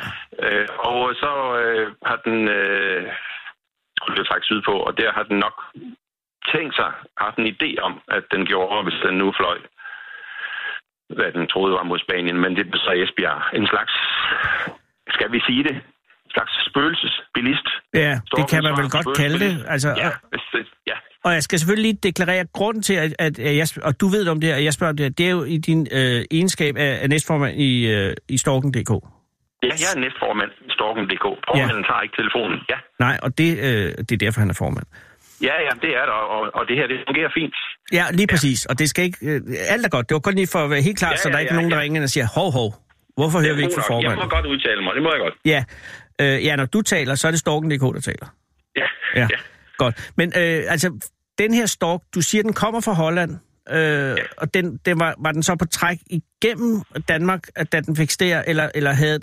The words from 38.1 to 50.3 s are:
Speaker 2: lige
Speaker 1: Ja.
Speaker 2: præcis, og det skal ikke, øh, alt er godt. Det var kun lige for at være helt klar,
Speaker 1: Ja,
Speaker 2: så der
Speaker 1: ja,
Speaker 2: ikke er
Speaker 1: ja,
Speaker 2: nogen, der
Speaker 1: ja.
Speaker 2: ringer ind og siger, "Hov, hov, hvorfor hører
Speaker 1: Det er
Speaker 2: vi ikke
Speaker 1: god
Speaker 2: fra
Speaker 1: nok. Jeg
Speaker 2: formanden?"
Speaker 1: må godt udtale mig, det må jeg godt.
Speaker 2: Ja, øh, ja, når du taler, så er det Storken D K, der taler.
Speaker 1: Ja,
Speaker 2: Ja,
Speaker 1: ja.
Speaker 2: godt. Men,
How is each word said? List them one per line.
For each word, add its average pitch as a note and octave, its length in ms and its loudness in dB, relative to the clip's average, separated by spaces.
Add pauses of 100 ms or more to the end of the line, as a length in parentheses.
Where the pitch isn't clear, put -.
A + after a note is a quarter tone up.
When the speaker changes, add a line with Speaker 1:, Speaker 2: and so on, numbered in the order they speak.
Speaker 2:
lige F#3 200 4
Speaker 1:
Ja. G3 40 4
Speaker 2:
præcis, C#3 320 2
og B2+ 120 -2
det D3+ 120 2
skal F3 140 0
ikke, F3+ 180 -4
øh, D3 180 -2 (280)
alt A#3 180 2
er - 20 0
godt. B2+ 200 0
Det D3+ 60 2
var D#3 60 2
kun G3 140 0
lige F#3+ 180 2
for F#3+ 120 2
at C#3+ 60 0
være C#3+ 120 2
helt G3 160 2
klar, E3+ 120 2
Speaker 1:
Ja, D#3 60 0
Speaker 2:
så D#3+ 120 0
der D#3 60 0
Speaker 1:
ja, D3 60 2
Speaker 2:
ikke D#3+ 100 0
er E3+ 40 2
Speaker 1:
ja, E3 60 2
Speaker 2:
nogen, E3+ 100 2
der D#3+ 60 2
Speaker 1:
ja. D3 60 0
Speaker 2:
ringer D3 140 0
ind D3+ 80 0
og C3+ 60 0
siger, B2 240 2
"Hov, F3+ 180 2
hov, A#2+ 180 2 (460)
hvorfor D#3 220 2
hører D#3+ 40 6
Speaker 1:
Det D3+ 80 4
er D3+ 60 0
Speaker 2:
vi D3 60 2
ikke C3 120 0
Speaker 1:
god - 140 -2
Speaker 2:
fra - 60 0
Speaker 1:
nok. A#2 80 2
Jeg A#2 80 2
Speaker 2:
formanden?" - 200 -2
Speaker 1:
må D#3+ 60 2
godt D#3+ 100 0
udtale C3 380 0
mig, F#2 100 -2
det C3+ 80 -2
må E3 120 2
jeg C3+ 120 0
godt. D#2+ 80 -4 (100)
Speaker 2:
Ja, D3+ 160 4 (600)
øh, C3+ 260 2
ja, D3 100 2
når C#3 100 0
du G#3+ 160 2
taler, C#3+ 320 0
så C#3 120 0
er D#3+ 40 2
det E3 100 0
Storken D#3 300 0
D D3 120 2
K, - 20 4 (120)
der - 40 -8 (100)
taler. - 160 -8 (500)
Speaker 1:
Ja, - 100 0 (280)
Speaker 2:
Ja, B2 200 4
Speaker 1:
ja. A#2+ 40 -2 (400)
Speaker 2:
godt. B2+ 380 -2
Men, E3+ 120 2 (120)